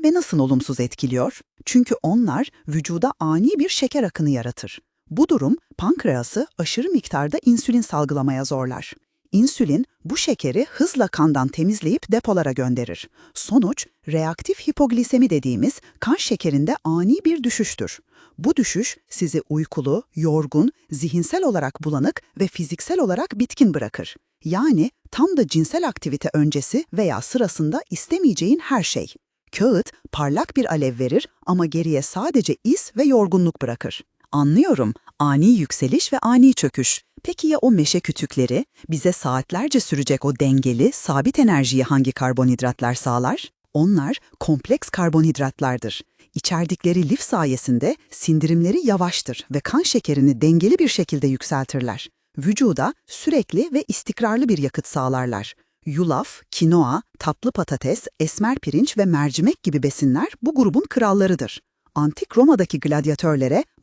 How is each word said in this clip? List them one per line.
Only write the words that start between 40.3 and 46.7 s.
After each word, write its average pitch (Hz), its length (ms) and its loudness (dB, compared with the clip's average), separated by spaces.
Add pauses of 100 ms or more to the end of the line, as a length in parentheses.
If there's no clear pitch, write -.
dengeli, 135 520 4
sabit 147 460 -2
enerjiyi 135 440 4
hangi 131 300 2
karbonhidratlar 123 840 0
sağlar? 127 560 -2 (240)
Onlar 170 440 2 (220)
kompleks - 480 0
karbonhidratlardır. 143 1120 0 (320)
İçerdikleri 175 760 0